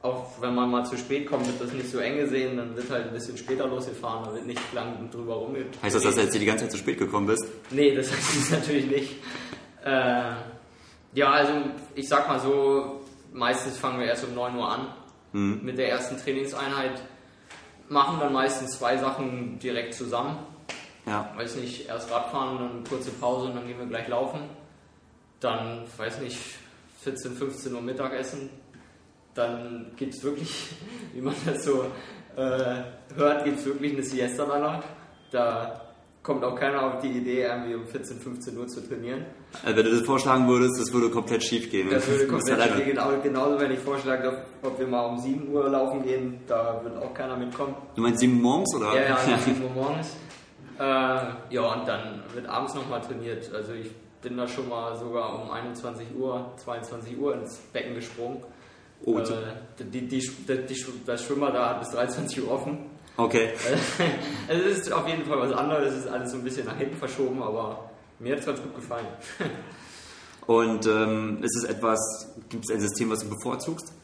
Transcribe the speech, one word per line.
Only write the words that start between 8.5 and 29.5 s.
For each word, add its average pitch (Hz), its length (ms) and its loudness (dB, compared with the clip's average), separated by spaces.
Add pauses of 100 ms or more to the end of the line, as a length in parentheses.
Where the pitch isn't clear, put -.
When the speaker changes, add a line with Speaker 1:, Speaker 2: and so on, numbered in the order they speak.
Speaker 1:
natürlich 147 360 2
nicht. 135 280 0 (680)
Äh, 123 460 4 (840)
ja, 139 180 6
also 147 220 6 (400)
ich 135 160 -4
sag 143 180 6
mal 135 120 2
so, 139 600 4 (300)
meistens 123 460 0
fangen 127 220 -2
wir 120 80 0
erst 120 180 2
um 123 100 -6
neun 123 200 -2
Uhr 107 140 0
an 131 180 -2 (460)
Speaker 2:
Mhm. 101 300 2
Speaker 1:
mit 127 140 -4
der 127 120 2
ersten 123 280 -2
Trainingseinheit, 135 840 -4 (840)
machen 143 320 4
dann 139 140 2
meistens 131 440 0
zwei 127 200 2
Sachen 127 640 -2
direkt 117 340 -4
zusammen. 123 420 -2 (680)
Speaker 2:
Ja. 104 320 -2
Speaker 1:
Weiß 117 180 -6
nicht, 123 320 -8
erst 117 240 -6
Radfahren, 127 460 -2
dann 123 140 -4
eine 120 180 -10
kurze 127 220 -4
Pause 127 360 -2
und 123 80 -6
dann 120 100 -8
gehen 120 140 -10
wir 123 60 -8
gleich 113 240 -6
laufen. 135 320 -2 (960)
Dann, 117 440 -2 (120)
weiß 113 240 -6
nicht, 123 180 -8 (640)
vierzehn, 131 320 -6
fünfzehn 135 400 -6
Uhr 120 80 -6
Mittagessen. 131 680 -4 (840)
Dann 120 640 -4